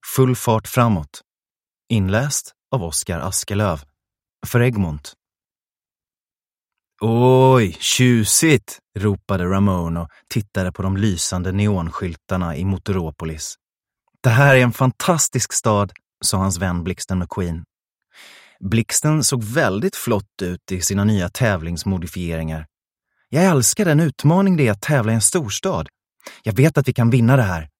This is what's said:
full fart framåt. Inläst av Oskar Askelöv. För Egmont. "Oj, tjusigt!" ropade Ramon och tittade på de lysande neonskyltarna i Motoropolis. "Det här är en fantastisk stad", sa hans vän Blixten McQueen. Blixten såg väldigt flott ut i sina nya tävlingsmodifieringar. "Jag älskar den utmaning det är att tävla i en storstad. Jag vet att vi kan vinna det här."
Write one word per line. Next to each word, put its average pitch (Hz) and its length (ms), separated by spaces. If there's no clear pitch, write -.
full 127 200
fart 110 320
framåt. 107 520
Inläst 110 640
av 110 120
Oskar 85 380
Askelöv. 95 640
För 120 140
Egmont. 101 520
"Oj, 123 800
tjusigt!" 123 1000
ropade 95 460
Ramon 92 520
och 85 140
tittade 92 440
på - 100
de 95 140
lysande 92 560
neonskyltarna 90 1040
i 85 80
Motoropolis. 85 920
"Det 127 80
här 139 240
är 127 80
en 120 100
fantastisk - 800
stad", 101 400
sa - 140
hans 95 200
vän 87 260
Blixten 92 340
McQueen. 85 460
Blixten 113 640
såg 120 200
väldigt 117 520
flott - 460
ut 90 300
i 92 80
sina 101 240
nya 101 240
tävlingsmodifieringar. 82 1400
"Jag 156 160
älskar 170 400
den 156 160
utmaning 170 560
det 139 120
är 107 40
att 98 100
tävla 117 300
i - 20
en 113 60
storstad. 151 680
Jag 107 100
vet 135 260
att 139 100
vi 120 40
kan 117 180
vinna 120 260
det 131 60
här." 85 260